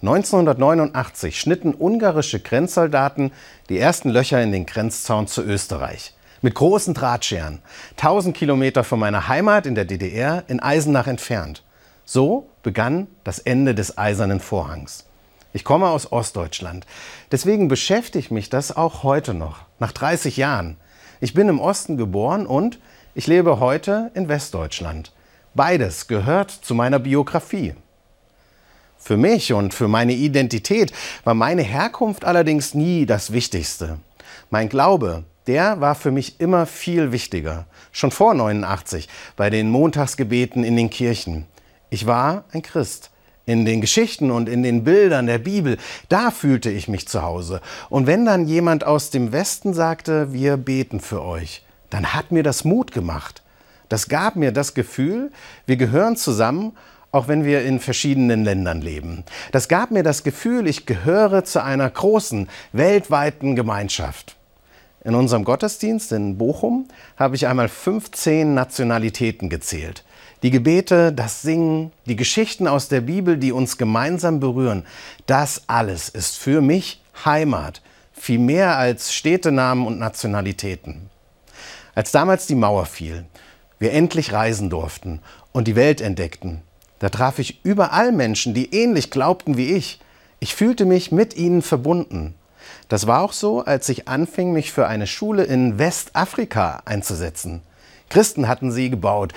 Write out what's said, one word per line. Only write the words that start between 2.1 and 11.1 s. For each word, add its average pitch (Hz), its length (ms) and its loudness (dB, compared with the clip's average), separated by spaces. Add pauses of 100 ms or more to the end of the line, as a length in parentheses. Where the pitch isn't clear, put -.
Grenzsoldaten 143 920 0 (360)
die 92 100 -2
ersten 131 320 2
Löcher 123 320 4
in 107 100 2
den 90 140 -2
Grenzzaun 110 600 -2
zu - 160 -4
Österreich. - 720 -6 (260)
Mit 120 160 2
großen 185 360 2
Drahtscheren, 92 680 -4 (360)
tausend 175 400 2
Kilometer 135 480 2
von 117 140 -2
meiner 104 300 0
Heimat 202 360 2
in 127 120 -4
der 101 80 0
D 92 120 -4
D 90 160 -6
R 147 360 -2
in 123 120 -4
Eisenach 143 460 2
entfernt. 101 560 -6 (420)